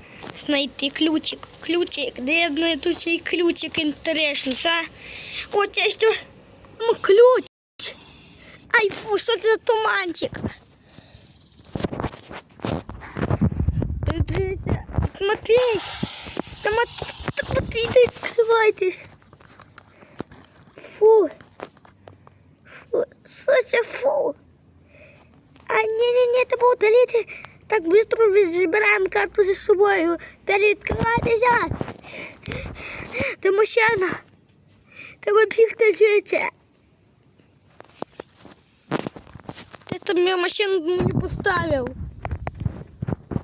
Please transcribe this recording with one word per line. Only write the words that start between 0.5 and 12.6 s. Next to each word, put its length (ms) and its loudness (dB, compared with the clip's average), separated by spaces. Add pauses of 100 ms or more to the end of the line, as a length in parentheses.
Ключик, 500 -2 (260)
ключик. 560 -4
Де 180 0
я 80 2
знайду 460 -2
цей 260 -2
ключик, 600 -2
інтересно, 760 -2
са? 260 0 (680)
О, 140 2
це 240 0
що? 240 2 (680)
Ну, 220 0
ключ. 440 6 (1300)
Ай, 180 2
фу, 280 -4
що 200 2
це 40 -8
за 160 2
туманчик? 760 0 (4000)